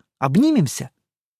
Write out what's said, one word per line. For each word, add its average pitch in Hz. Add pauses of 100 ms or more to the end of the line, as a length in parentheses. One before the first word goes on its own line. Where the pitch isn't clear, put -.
(180)
Обнимемся?" 151 (480)